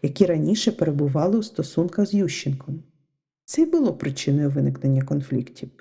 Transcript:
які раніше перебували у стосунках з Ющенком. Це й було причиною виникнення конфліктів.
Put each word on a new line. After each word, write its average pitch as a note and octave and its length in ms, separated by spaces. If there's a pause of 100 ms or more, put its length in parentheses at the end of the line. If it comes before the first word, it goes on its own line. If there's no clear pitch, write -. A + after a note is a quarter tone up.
які D3 240
раніше E3+ 460
перебували D3+ 680
у A3 60
стосунках F3 640
з G3+ 60
Ющенком. D3+ 720 (640)
Це - 160
й E4 40
було D#4+ 280
причиною C#3+ 560
виникнення C3+ 520
конфліктів. C3+ 680 (120)